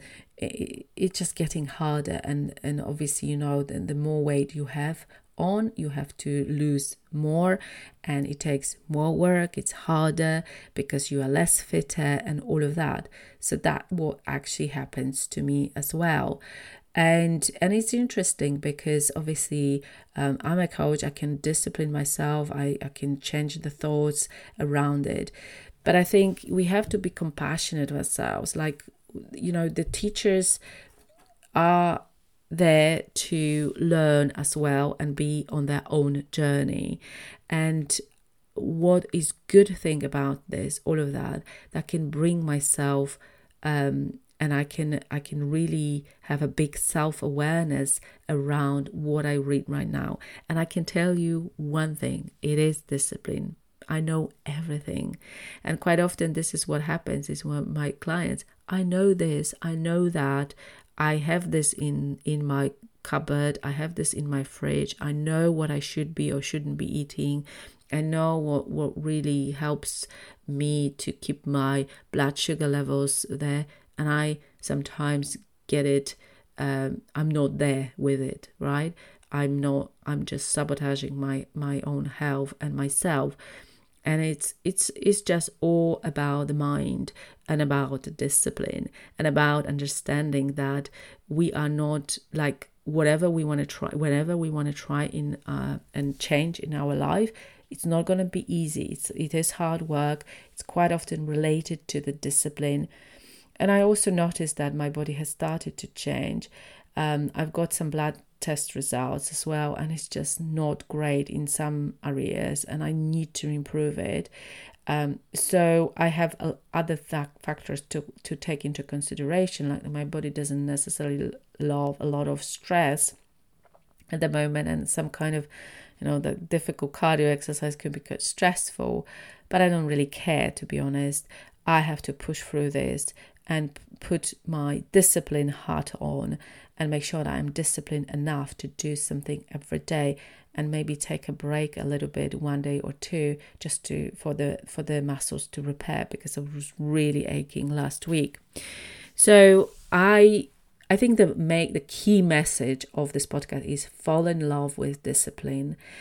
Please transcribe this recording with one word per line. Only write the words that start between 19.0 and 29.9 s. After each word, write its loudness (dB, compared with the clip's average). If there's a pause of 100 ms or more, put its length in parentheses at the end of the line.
obviously, 0 (340)
um, 0
I'm 2
a 2
coach, 0
I -2
can -4
discipline -2
myself, 0
I, -2
I -8
can -4
change -2
the -6
thoughts 0 (320)
around 2
it. -4 (540)
But 6
I 8
think 4
we 2
have 2
to 0
be -2
compassionate -4
with -2
ourselves. -4
Like, -4 (480)
you -4
know, 2
the -2
teachers 2 (920)